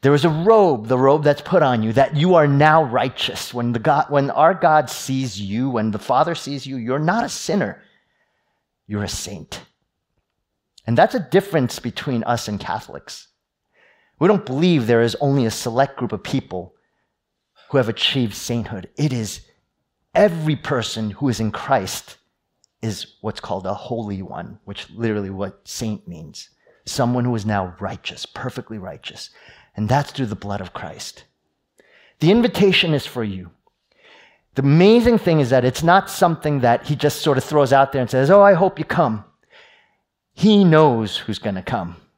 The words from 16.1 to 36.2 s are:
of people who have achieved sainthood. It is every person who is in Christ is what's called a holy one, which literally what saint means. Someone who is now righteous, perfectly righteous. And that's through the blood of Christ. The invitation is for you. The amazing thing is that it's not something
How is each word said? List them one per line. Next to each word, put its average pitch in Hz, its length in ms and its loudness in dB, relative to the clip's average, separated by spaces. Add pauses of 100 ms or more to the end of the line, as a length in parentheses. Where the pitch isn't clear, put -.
of 104 120 -10
people 95 500 -8 (960)
who 143 80 0
have 117 120 2
achieved 117 440 -2
sainthood. 113 640 -8
It 143 160 -2
is 110 280 -8 (720)
every 165 400 2
person 113 560 -6
who 135 180 -2
is 110 100 -2
in 110 120 -2
Christ - 680 -4 (640)
is - 400 -8
what's 107 180 -8
called 92 280 -8
a 101 80 -6
holy 104 480 -8
one, - 420 -14
which - 240 -16
literally 104 400 -4
what 95 380 -10
saint 107 400 -10
means. 80 420 -18 (360)
Someone 123 400 -2
who 123 100 -2
is 101 100 -6
now 98 340 -4
righteous, - 460 -12
perfectly - 540 -12
righteous. - 500 -16 (460)
And 104 120 -4
that's 139 240 0
through 131 160 -6
the 98 80 -8
blood 98 260 -10
of 90 120 -14
Christ. - 520 -16 (920)
The 156 120 4
invitation 190 640 2
is 135 100 -2
for 120 180 -6
you. 92 280 -8 (1040)
The 135 80 -2
amazing 214 560 6
thing 160 200 2
is 123 120 0
that 127 120 4
it's 127 200 0
not 185 260 4
something 151 520 0